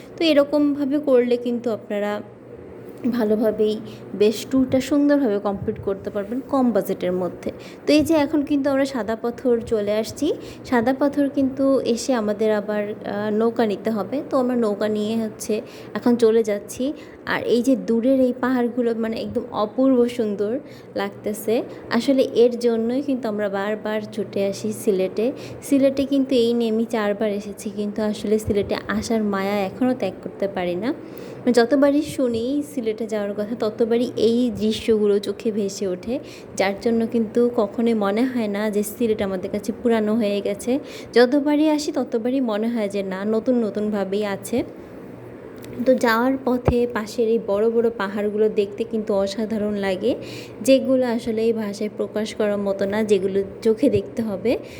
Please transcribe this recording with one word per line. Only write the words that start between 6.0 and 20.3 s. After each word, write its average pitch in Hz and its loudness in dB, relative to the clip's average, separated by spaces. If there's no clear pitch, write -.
পারবেন 208 -6
কম 262 4
বাজেটের 190 0
মধ্যে। 180 -4
তো - -6
এই 302 6
যে 320 2
এখন 294 2
কিন্তু 285 0
আমরা 269 2
সাদা 226 -4
পাথর 240 0
চলে 208 0
আসছি। 220 -2
সাদা 247 2
পাথর 285 2
কিন্তু 269 0
এসে 233 0
আমাদের 214 0
আবার, 208 0
আহ, 208 -4
নৌকা 226 2
নিতে 202 -2
হবে। 208 -2
তো - -6
আমরা 254 2
নৌকা 214 0
নিয়ে 214 -2
হচ্ছে 214 -4
এখন 240 4
চলে 226 6
যাচ্ছি। 208 -4
আর - -2
এই 233 2
যে 262 4
দূরের 226 2
এই 247 4
পাহাড়গুলো 240 0
মানে 226 -2
একদম 214 -4
অপূর্ব 254 2
সুন্দর 214 -2